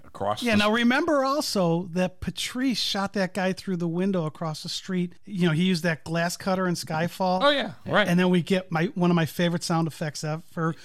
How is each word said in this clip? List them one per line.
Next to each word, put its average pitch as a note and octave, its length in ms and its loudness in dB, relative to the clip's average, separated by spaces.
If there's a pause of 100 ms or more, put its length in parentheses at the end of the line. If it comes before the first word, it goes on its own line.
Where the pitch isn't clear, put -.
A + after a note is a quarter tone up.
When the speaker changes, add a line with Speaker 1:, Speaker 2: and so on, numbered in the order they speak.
Speaker 1:
across G#2 360 -4
Speaker 2:
Yeah, A#3 100 0
Speaker 1:
the G#3 60 4
Speaker 2:
now G#3 120 4
Speaker 1:
s- A3 60 2
Speaker 2:
remember C4+ 480 2
also F#3+ 680 0
that F3+ 280 -2
Patrice B3 580 -2
shot G3 360 -2
that F#3 200 -2
guy F#3+ 180 0
through F#3 260 -4
the E3+ 100 -2
window F3+ 360 0
across D#3 380 -6
the F3 60 -10
street. F3 460 -4 (120)
You F3+ 220 2
know, D#3+ 40 2
he D#3 120 2
used F#3 180 2
that E3 220 -2
glass E3+ 340 -2
cutter F#3 300 0
in F3 60 0
Skyfall. F3 680 -2
Speaker 1:
Oh, C#4+ 80 6
yeah, A#3+ 220 0 (140)
right. G3+ 200 4
Speaker 2:
And F3 140 4
then F#3 100 4
we F3+ 100 4
get F#3 300 0
my, E3 240 0
one F3 160 2
of F3+ 60 4
my E3 100 4
favorite F3 380 -2
sound E3 240 0
effects D3+ 340 -8
ever D#3+ 520 -4 (100)